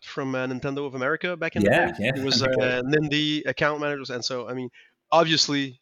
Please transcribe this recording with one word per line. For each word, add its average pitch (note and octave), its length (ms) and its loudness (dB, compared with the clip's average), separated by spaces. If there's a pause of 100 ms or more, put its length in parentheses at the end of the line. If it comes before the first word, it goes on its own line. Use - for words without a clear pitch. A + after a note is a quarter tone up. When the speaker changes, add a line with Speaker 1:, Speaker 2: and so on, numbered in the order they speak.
Speaker 1:
from, C3+ 300 -4
uh, B2+ 120 -2
Nintendo C#3 400 -4
of B2+ 80 -8
America D#3+ 400 -2
back E3 220 -4
in G#2 60 2
Speaker 2:
Yeah, C3+ 240 6
Speaker 1:
the - 60 -2
day. - 80 -10
Speaker 2:
yeah, B2 140 0
Speaker 1:
He C3+ 80 -4
was, C3+ 200 0
Speaker 2:
okay. C3 180 2
Speaker 1:
uh, B2+ 200 2
an C3 120 -2
indie D3+ 540 2
account D3 340 0
manager, C#3 320 -4
and A#2+ 120 -6
so, B2 240 -6
I B2 40 -8
mean, B2+ 160 -6 (420)
obviously, D3 720 2